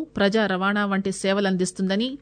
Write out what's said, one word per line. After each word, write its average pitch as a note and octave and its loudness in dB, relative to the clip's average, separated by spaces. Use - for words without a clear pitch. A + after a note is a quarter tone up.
ప్రజా G3+ 2
రవాణా G3 0
వంటి G3 -2
సేవలందిస్తుందని F#3+ 0